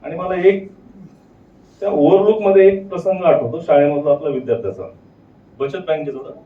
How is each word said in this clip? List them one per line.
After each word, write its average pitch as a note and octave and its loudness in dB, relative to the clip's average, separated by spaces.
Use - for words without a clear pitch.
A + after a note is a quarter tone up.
आणि D#3+ -12
मला F#3 -6
एक G3 0
त्या G3+ -2
overlook-मध्ये G3 4
एक G3 2
प्रसंग F#3 -4
आठवतो, D3+ 0
शाळेमधला D3 2
आपला C#3+ 0
विद्यार्थ्याचा, A2+ -6
बचत E3+ -8
बँकेचा C#3+ -6
होता. - -18